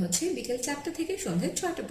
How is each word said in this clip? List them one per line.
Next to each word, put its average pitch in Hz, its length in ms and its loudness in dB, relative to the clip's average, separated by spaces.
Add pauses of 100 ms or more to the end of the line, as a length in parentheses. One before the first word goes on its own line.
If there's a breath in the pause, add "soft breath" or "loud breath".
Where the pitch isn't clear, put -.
হচ্ছে 175 220 2 (140)
বিকেল 240 280 -2
চারটা 285 320 -2
থেকে 330 160 0 (120)
সন্ধ্যে 190 320 2
ছয়টা 339 340 -2